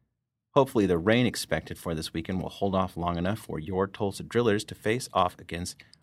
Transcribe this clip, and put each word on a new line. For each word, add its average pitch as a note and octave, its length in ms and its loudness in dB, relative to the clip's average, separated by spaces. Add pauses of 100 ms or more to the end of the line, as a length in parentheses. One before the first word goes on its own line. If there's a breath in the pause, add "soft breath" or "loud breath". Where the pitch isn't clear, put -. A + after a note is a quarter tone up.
(540)
Hopefully C3 320 6
the F2 120 4
rain A2+ 280 4
expected D#2+ 520 -4
for E2+ 180 -4
this - 180 -8
weekend F2 260 -4
will D#2 80 -4
hold G2 280 -2
off F#2 200 0
long E2+ 220 -2
enough F#2+ 220 -2
for - 180 -10
your F#2 300 -2
Tulsa F#2+ 340 -6
Drillers G#2+ 440 2
to - 100 -14
face A#2 360 -2
off F2+ 280 2
against F2 340 -8 (280 loud breath)